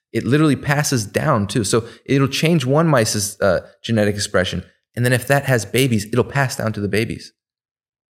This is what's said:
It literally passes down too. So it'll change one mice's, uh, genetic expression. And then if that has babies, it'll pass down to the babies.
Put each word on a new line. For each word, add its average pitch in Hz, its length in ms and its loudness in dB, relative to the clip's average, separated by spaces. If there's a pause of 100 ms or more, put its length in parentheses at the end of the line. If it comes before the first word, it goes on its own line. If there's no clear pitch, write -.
(120)
It 117 120 -2
literally 147 320 2
passes 139 500 -2
down 123 400 0
too. 107 180 -2
So 110 220 0 (180)
it'll 139 240 2
change 156 380 0
one 151 220 2
mice's, 110 520 0
uh, 90 200 2 (220)
genetic 104 340 0
expression. 92 480 -2 (300)
And 120 120 0
then 123 60 2
if 123 160 0
that 139 180 2
has 123 180 2
babies, 117 420 0
it'll 120 180 2
pass 131 320 -2
down 110 180 -4
to 104 60 -8
the 101 80 -4
babies. 107 440 -4 (800)